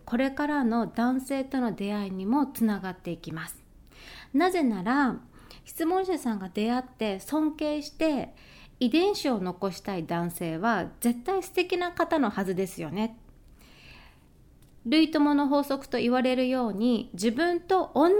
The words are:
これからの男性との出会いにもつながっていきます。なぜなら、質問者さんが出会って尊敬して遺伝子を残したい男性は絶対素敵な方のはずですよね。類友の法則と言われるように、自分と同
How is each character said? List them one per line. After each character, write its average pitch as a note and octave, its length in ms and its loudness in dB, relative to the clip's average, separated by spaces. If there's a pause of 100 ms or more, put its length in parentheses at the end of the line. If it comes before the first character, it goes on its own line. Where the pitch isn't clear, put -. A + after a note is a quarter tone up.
こ - 100 -4
れ C4+ 160 0
か D4 160 -2
ら D4 160 0
の A3+ 240 2
男 B3 320 0
性 C4 240 -4
と C4+ 160 -4
の A#3 140 0
出 G3+ 200 -4
会 G#3 140 -4
い F#3+ 40 -8
に F#3+ 140 -6
も C4 200 2
つ C4+ 180 -4
な G#3 160 0
が F#3 120 -6
っ F3+ 40 -10
て - 160 -10
い E3 60 -6
き D#3+ 160 -12
ま D#3+ 160 -10
す。 - 120 -18 (720)
な E4+ 160 4
ぜ F4+ 140 2
な G#3 200 0
ら、 B3+ 340 2 (480)
質 - 200 -4
問 F#4 200 2
者 F4+ 120 0
さ A#3+ 180 -2
ん G3 40 -6
が F#3+ 80 -8
出 G#3+ 240 0
会 B3 80 2
っ B3 40 -4
て G#3 360 -4
尊 D#4 380 -2
敬 D4+ 240 -2
し D4 80 -12
て D4+ 440 -2 (460)
遺 B3 100 2
伝 F4+ 260 4
子 - 140 -2
を A3 120 0
残 F3+ 300 -4
し - 100 -14
た G3 160 -6
い D#3+ 80 -4
男 E3+ 260 -2
性 E3 260 -6
は G3+ 300 0 (140)
絶 A#3+ 240 -2
対 F#4+ 180 -2
素 - 80 -16
敵 F4+ 240 -2
な F4 160 -2
方 E4 280 0
の C#4 100 2
は G3 160 -2
ず F#3 100 -2
で F#3 120 -2
す F3 140 -12
よ D#3 80 -8
ね。 A3 280 -4 (1700)
類 D#4 220 4
友 D4 240 4
の C#4+ 140 2
法 C#4+ 140 4
則 C#4 260 -4
と B3 80 -2
言 A#3 160 2
わ B3+ 80 4
れ B3+ 120 2
る B3+ 140 2
よ B3 220 0
う G3 40 -4
に、 A3+ 380 0
自 G3+ 200 0
分 E4+ 280 0
と F4+ 340 0
同 D#4 160 6 (100)